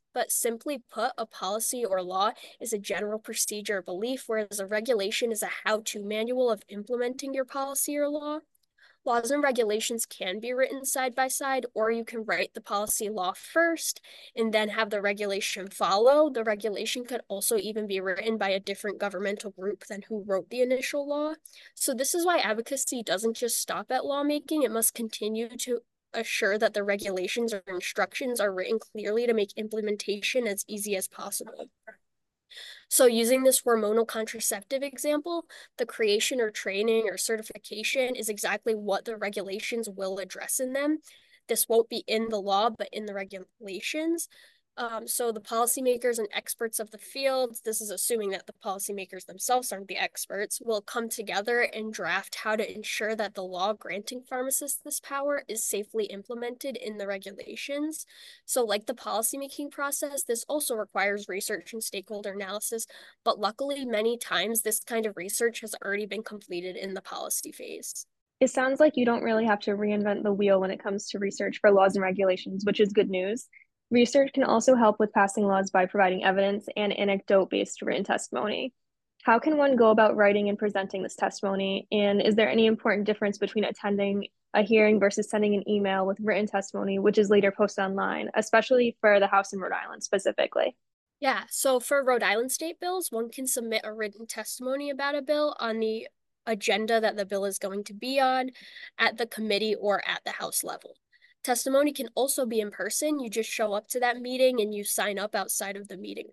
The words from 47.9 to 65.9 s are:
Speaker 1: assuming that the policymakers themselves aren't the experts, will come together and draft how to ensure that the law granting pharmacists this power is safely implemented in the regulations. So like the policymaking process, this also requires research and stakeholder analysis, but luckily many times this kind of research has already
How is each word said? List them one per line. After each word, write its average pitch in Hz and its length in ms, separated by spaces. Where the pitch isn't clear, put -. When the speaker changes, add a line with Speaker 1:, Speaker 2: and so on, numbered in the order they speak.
Speaker 1:
assuming 202 400
that 190 140
the - 60
policymakers 190 720
themselves 247 460
aren't 196 160
the 208 80
experts, 196 640
will 220 200
come 226 260
together 208 540
and 220 320
draft 185 420
how 214 220
to 185 180
ensure 214 400
that 208 200
the 202 60
law 185 300
granting 208 500
pharmacists 269 640
this 294 160
power 277 480
is 214 160
safely 208 440
implemented 240 680
in 214 220
the 202 100
regulations. 202 1000
So 247 220
like 208 200
the 254 80
policymaking 269 760
process, 277 520
this 233 260
also 285 260
requires 208 540
research 202 420
and 226 100
stakeholder 202 520
analysis, 202 520
but 214 160
luckily 269 460
many 226 320
times 220 440
this 214 200
kind 226 240
of 208 100
research 226 460
has 220 120
already 202 200